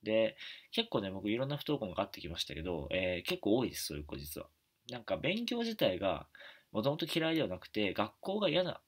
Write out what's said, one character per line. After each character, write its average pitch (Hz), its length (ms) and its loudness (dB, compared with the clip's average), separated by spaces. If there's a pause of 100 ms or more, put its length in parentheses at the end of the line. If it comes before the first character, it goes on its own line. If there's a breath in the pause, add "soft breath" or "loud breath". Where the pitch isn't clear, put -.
で、 110 320 4 (360 loud breath)
結 226 180 0
構 123 100 2
ね、 98 100 -2
僕 95 200 -2
い 110 60 2
ろ 131 100 0
ん - 20 -4
な 147 80 -2
不 143 40 -4
登 147 180 0
校 113 80 -2
も 87 80 -6
会 101 120 2
っ - 20 -12
て - 120 -12
き - 80 -8
ま - 100 -6
し - 60 -2
た - 100 -8
け 80 80 -6
ど、 82 280 -2
え 92 340 0
ー、 - 40 -4
結 90 120 -2
構 104 160 4
多 127 80 4
い 95 60 0
で - 60 -8
す、 - 100 -4
そ 78 80 -6
う 73 40 -4
い - 40 -6
う - 20 -8
子 71 120 -8
実 73 240 -10
は。 - 80 -12 (420)
な 123 80 -6
ん 110 60 -12
か 98 120 0
勉 208 300 0
強 240 140 -2
自 226 160 -2
体 98 220 4
が 92 280 0 (460 loud breath)
も 107 100 0
と 135 80 4
も 151 60 2
と 170 100 -2
嫌 160 260 2
い - 20 2
で 160 80 4
は 110 60 2
な 90 100 -4
く - 100 -14
て、 104 240 2
学 104 280 0
校 196 200 -2
が 202 80 4
嫌 170 160 4
な 160 240 -6